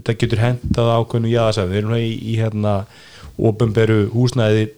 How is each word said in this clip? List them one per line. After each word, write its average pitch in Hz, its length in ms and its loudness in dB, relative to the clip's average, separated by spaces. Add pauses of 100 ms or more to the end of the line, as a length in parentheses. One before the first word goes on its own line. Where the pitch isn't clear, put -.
þetta 113 180 -4
getur 113 200 0
hentað 120 580 0
ákveðnu 113 380 -2
jaðarsvæðum. 110 360 0
Við 98 80 -2
erum 107 140 -2
í, 117 160 -2
í, 113 280 -6
hérna, 107 500 -2 (520)
opinberu 107 720 2
húsnæði 110 680 2